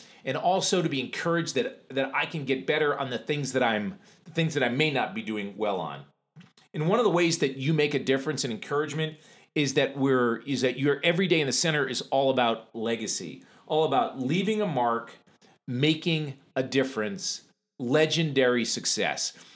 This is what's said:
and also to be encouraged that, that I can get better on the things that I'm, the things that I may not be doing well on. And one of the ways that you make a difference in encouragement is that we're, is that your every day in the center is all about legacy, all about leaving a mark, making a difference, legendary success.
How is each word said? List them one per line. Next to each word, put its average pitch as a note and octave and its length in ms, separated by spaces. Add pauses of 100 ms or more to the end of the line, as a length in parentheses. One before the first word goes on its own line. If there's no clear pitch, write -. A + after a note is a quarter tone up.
(260)
and C3+ 100
also F3+ 460
to D#3+ 60
be C#3 120
encouraged E3 540
that, - 340
that C3+ 260
I D3 120
can D#3+ 180
get C3 220
better D3 320
on C3+ 100
the B2 80
things D3 380
that B2+ 80
I'm, G#2 360 (260)
the - 60
things D#3+ 220
that C#3 100
I A#2+ 60
may D3 220
not A2+ 240
be A2+ 80
doing G2+ 340
well G2+ 240
on. D2 220 (720)
And D#3 120
one G3+ 120
of A#3 80
the F#3+ 40
ways E3+ 280
that C3+ 180
you C3+ 160
make D3+ 220
a C#3 40
difference C3+ 460
in A#2+ 60
encouragement D3+ 680 (380)
is C#3+ 200
that C#3 220
we're, B2+ 460
is C3+ 180
that B2+ 180
your C#3 240
every F3 240
day D#3+ 140
in C#3+ 60
the B2 80
center D3+ 340
is B2 220
all C3+ 180
about A#2+ 460
legacy, A2 680 (220)
all D#3 180
about C3 360
leaving F#3+ 400
a G#3 60
mark, A#2+ 460 (540)
making D3+ 680 (200)
a C3+ 80
difference, A2 800 (340)
legendary C3+ 880
success. - 640 (240)